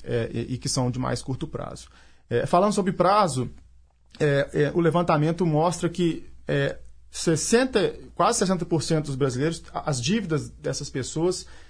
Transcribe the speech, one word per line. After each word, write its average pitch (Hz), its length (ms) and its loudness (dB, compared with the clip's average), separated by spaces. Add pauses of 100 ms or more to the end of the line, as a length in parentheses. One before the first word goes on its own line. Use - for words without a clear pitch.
É, 117 320 -2
e, 120 200 -4
e 120 40 -4
que - 100 -6
são 123 220 0
de 120 80 -4
mais 123 240 -2
curto 135 240 -6
prazo. - 420 -10 (400)
É, 120 180 0
falando 196 260 4
sobre 202 180 0
prazo, 175 580 4 (680)
é, 143 340 2
é, 147 220 2
o 170 60 2
levantamento 170 680 2
mostra 165 420 2
que, 170 380 -2 (220)
é, 143 300 0 (300)
sessenta, 220 840 2 (220)
quase 214 240 4
sessenta 180 260 0
por 160 160 2
cento 156 240 0
dos 139 80 -4
brasileiros, 139 480 0 (100)
a, - 160 -6
as 123 140 -2
dívidas 156 460 0
dessas - 420 -8
pessoas 160 560 -2 (240)